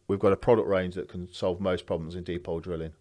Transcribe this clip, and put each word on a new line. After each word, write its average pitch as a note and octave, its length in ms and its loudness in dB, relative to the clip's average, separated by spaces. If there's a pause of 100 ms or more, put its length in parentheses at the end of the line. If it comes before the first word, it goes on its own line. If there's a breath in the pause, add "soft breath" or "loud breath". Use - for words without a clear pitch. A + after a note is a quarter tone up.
we've G2 120 0
got G2 140 6
a - 40 4
product A2+ 300 4
range F#2 260 2
that F#2 160 -8
can F2+ 240 -10
solve F#2 260 -2
most F#2+ 280 0
problems E2+ 260 -4
in F2+ 100 -8
deep F2 220 -6
hole E2+ 140 -4
drilling. D#2+ 420 -6